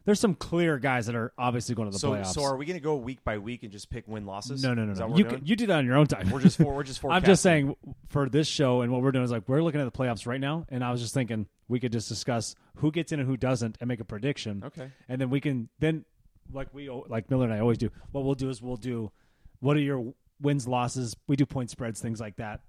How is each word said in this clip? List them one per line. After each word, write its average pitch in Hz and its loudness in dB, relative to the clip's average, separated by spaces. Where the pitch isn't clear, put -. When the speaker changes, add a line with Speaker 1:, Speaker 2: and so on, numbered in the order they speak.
Speaker 1:
There's 208 4
some 202 4
clear 165 0
guys 123 0
that 120 -2
are 113 -2
obviously 123 0
going 107 -2
to 98 -6
the 98 -6
Speaker 2:
So, 139 0
Speaker 1:
playoffs. 98 -2
Speaker 2:
so 147 0
are 135 2
we 143 -6
gonna 175 -4
go 151 -2
week 123 -8
by 110 -2
week 117 -8
and 104 -14
just 101 -16
pick 120 -10
win 107 -8
losses? 104 -8
Speaker 1:
No, 131 2
no, 113 2
no, 104 -2
Speaker 2:
Is 95 -4
Speaker 1:
no. 113 -2
Speaker 2:
that 113 -4
what 151 4
Speaker 1:
You 208 8
Speaker 2:
we're 117 0
Speaker 1:
can, 127 -4
Speaker 2:
doing? 143 -6
Speaker 1:
you 175 2
do 226 -2
that 175 4
on 135 2
your 123 2
own 147 10
time. 95 -2
Speaker 2:
We're 131 -2
just - 6
for-, 143 6
we're 139 -4
just 131 -8
Speaker 1:
<laughs> - -
I'm 175 4
just 190 8
Speaker 2:
forecasting. 147 4
Speaker 1:
saying 139 -14
for 139 2
this 143 2
show 127 2
and 120 0
what 127 2
we're 135 4
doing 127 2
is, 123 0
like, 113 -4
we're 139 4
looking 147 0
at 127 -2
the - -8
playoffs 123 -2
right 135 -4
now, 151 -2
and 123 -4
I 123 -2
was 123 -2
just 113 -6
thinking 113 -2
we 120 0
could 123 -2
just 113 -2
discuss 117 -4
who 151 0
gets 165 -4
in 156 -2
and 131 -2
who 131 0
doesn't 117 -2
and 120 -4
make 120 -4
a 110 -12
prediction. 107 -4
Speaker 2:
Okay. 135 -14
Speaker 1:
And 127 -4
then 131 0
we 135 2
can, 131 -2
then, 156 0
like 135 -10
we, 139 -14
like 120 -6
Miller 127 4
and 113 0
I 107 0
always 120 4
do, 113 0
what 139 -4
we'll 135 2
do 131 -4
is 120 -8
we'll 123 -6
do 113 -6
what 143 2
are 147 4
your 139 -2
wins, 143 2
losses. 123 -2
We 147 2
do 135 4
point 127 -6
spreads, 117 -8
things 113 -6
like 107 -10
that, 107 -8